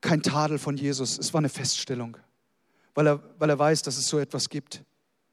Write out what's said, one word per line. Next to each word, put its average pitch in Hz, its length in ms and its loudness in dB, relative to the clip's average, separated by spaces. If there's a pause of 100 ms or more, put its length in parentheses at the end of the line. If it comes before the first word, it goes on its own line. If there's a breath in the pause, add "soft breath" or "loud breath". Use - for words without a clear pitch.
kein 151 220 2
Tadel 147 340 2
von 143 180 -4
Jesus, 135 440 -2
es - 160 -6
war 160 40 4
eine 147 100 2
Feststellung, 123 680 -6 (800)
weil 151 120 6
er, 147 160 2 (140)
weil 151 120 2
er 143 100 4
weiß, 156 240 4
dass 135 140 -6
es 131 100 -2
so 156 100 0
etwas 139 320 -2
gibt, - 340 -12 (500)